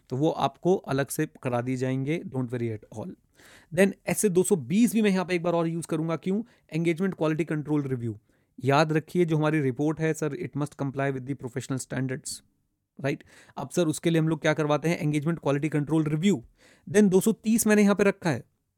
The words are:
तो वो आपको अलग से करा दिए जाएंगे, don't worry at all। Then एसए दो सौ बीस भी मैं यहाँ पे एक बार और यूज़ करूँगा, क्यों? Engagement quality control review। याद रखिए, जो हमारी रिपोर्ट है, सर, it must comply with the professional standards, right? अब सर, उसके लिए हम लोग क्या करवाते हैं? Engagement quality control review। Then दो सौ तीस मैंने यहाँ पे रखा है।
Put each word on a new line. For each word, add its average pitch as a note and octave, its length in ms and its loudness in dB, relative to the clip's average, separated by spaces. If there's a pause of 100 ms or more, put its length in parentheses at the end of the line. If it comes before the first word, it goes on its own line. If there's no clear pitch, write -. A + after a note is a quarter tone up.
तो B2+ 80 -4
वो D3+ 120 2
आपको - 460 0
अलग C3+ 320 -2
से - 180 -4 (180)
करा A#2+ 180 -2
दिए B2+ 140 -4
जाएंगे, C3+ 500 -2
don't B2+ 280 -6
worry A#2 180 -4
at A2 260 -12
all। G2 160 -10 (580)
Then F#3 220 4 (140)
एसए F#3 220 0
दो F3+ 140 2
सौ G#3 120 0
बीस F#3 380 2
भी A3+ 80 2
मैं G#3 100 4
यहाँ F#3 140 0
पे F3+ 100 -2
एक E3 80 -2
बार F3 100 0
और E3+ 140 2
यूज़ E3 200 -6
करूँगा, E3 280 -2
क्यों? F#3+ 260 -2 (320)
Engagement E3+ 400 0
quality D#3+ 320 -2
control D3+ 380 -2
review। A#2+ 340 -4 (420)
याद D3+ 340 2
रखिए, E3+ 320 0
जो D#3+ 120 0
हमारी D3+ 240 2
रिपोर्ट C#3+ 380 0
है, D#3+ 140 0
सर, D3 240 -4
it - 200 -8
must C#3+ 180 -6
comply C#3 360 -4
with B2+ 140 -6
the C3+ 120 -6
professional B2+ 480 -8
standards, C3 560 -8 (580)
right? C#3 240 -4 (340)
अब C3+ 120 -10
सर, F3 180 0
उसके D#3 220 -2
लिए E3 120 2
हम D#3+ 60 2
लोग D#3+ 140 -2
क्या D#3 120 2
करवाते D3 360 0
हैं? E3+ 100 0
Engagement D3+ 400 -2
quality D3 300 0
control D3+ 360 0
review। D#3 380 2 (440)
Then G3+ 220 6
दो F#3 120 6
सौ A3 120 2
तीस A3 340 0
मैंने G#3 140 6
यहाँ G3+ 140 6
पे G#3 80 2
रखा G3 260 2
है। A#2+ 140 -2 (340)